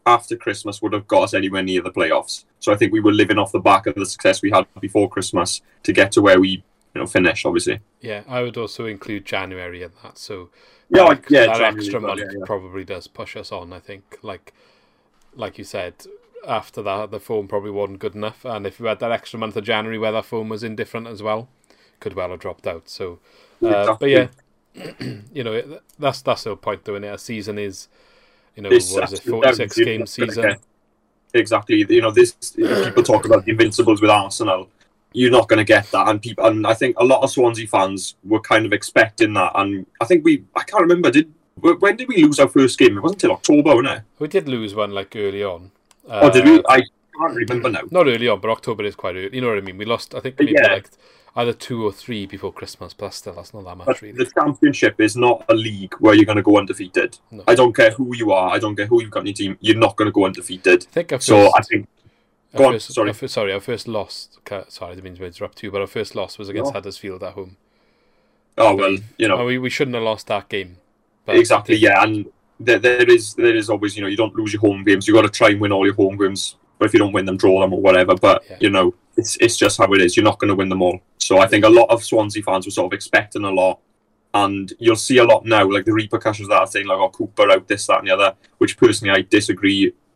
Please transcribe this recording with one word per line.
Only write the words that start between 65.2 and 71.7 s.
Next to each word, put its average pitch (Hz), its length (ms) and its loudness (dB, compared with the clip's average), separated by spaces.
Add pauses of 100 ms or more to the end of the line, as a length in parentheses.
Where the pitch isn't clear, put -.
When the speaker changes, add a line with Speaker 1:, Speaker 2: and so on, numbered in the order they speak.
Speaker 2:
interrupt - 360 -14
you, 104 80 -12
but 98 120 -4
our 95 40 -6
first - 280 -8
loss 98 240 -10
was 101 100 -14
against 98 240 -6
Speaker 1:
No. - 60 -8
Speaker 2:
Huddersfield 95 460 -14
at 90 100 -12
home. 92 220 -16 (1040)
Speaker 1:
Oh, 107 160 4
well, 98 220 0 (220)
you 113 100 0
know. 98 100 2
Speaker 2:
And 120 80 -2
we, 127 120 -2
we 127 120 -6
shouldn't 127 240 -4
have 113 100 -4
lost 110 240 -4
that 101 200 -4
game. 90 300 -8 (460)
But 107 120 0
Speaker 1:
Exactly, 113 380 4